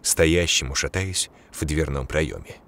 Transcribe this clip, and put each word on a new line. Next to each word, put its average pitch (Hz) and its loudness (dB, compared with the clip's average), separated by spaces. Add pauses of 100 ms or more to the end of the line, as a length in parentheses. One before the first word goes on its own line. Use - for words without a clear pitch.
стоящему, 82 2
шатаясь, 92 -4 (200)
в - -6
дверном 71 -2
проеме. 73 -4 (120)